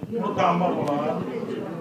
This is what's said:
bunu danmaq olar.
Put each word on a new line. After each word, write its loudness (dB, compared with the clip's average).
bunu -2
danmaq 4
olar. 0